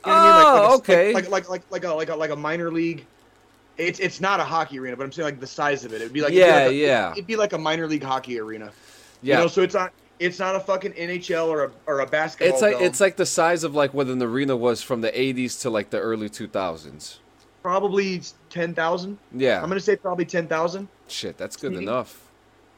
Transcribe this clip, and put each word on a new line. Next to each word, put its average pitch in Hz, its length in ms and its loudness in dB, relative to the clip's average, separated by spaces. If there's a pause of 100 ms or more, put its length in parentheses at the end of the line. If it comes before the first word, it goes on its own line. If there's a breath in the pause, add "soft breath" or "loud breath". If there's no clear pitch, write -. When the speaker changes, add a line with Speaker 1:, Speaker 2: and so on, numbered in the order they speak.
Speaker 1:
You - 60 0
know 320 60 6
what - 0 -
I 330 60 8
mean? 330 120 10
Like, 320 100 10
Speaker 2:
Oh, 285 80 8
Speaker 1:
like 214 100 8 (160)
a - 40 -12
sta-, 196 100 4
Speaker 2:
okay. 185 200 6
Speaker 1:
like, 185 160 -2
like, 190 200 -2
like, 185 220 -8
like 175 120 -8
a, 175 100 -2
like 160 160 -4
a, 165 60 -6
like 156 140 -4
a 151 60 -6
minor 160 360 -4
league. 165 340 -4 (720)
It's, 170 220 -4
it's 185 220 -4
not 196 180 0
a 160 60 0
hockey 143 340 -4
arena, 127 160 -8
but 127 80 -8
I'm 135 80 -10
saying, 165 140 -6
like, 143 160 -6
the 131 60 -14
size 143 380 -4
of 113 80 -14
it. 110 80 -6
It'd 117 120 -10
be 147 80 -4
like, 151 120 0
Speaker 2:
Yeah, 185 120 10
Speaker 1:
it'd 170 100 10
be 143 80 6
like 131 80 4
a, 135 40 0
Speaker 2:
yeah. 127 360 2
Speaker 1:
it'd 175 160 -10
be 220 80 -6
like 208 180 -2
a 170 40 -4
minor 160 300 -4
league 151 160 -4
hockey 131 360 -6
arena. 110 320 -12 (500 loud breath)
Speaker 2:
Yeah. 131 160 0
Speaker 1:
You - 60 4
know, 170 60 4
so 190 120 0
it's 185 140 0
not, 185 160 -2 (280)
it's 175 200 -4
not 190 160 -2
a 190 60 -2
fucking 190 320 -4
N 170 160 -8
H 180 200 -8
L 165 220 -2
or 151 140 -2
a, 135 60 -6 (160)
or 143 120 -2
a 131 80 -2
basketball 160 460 0
Speaker 2:
It's - 80 0
like, 208 140 4
Speaker 1:
dome. 185 80 -2
Speaker 2:
it's 180 180 0
like 190 160 2
the 185 80 0
size 165 400 0
of, 147 100 -4
like, 139 180 0
what 139 140 -2
an 127 160 -2
arena 131 320 0
was 117 260 0
from 120 200 -4
the 113 180 -2
eighties 127 400 -2
to, 127 100 -6
like, 107 200 -4
the 107 100 -4
early 107 300 -4
two 104 180 -12
thousands. 80 720 -8 (420)
Speaker 1:
Probably 190 600 -2 (280)
ten 170 240 -6
thousand. 175 440 -4 (160)
Speaker 2:
Yeah. 123 280 2
Speaker 1:
I'm 156 60 -6
gonna 190 140 -4
say 202 160 2
probably 180 280 -4
ten 170 220 -4
thousand. 170 400 -4 (200)
Speaker 2:
Shit, - 300 -10
that's 95 200 -12
good 175 140 -8
Speaker 1:
Seating. 95 160 -8
Speaker 2:
enough. 117 340 -6 (560)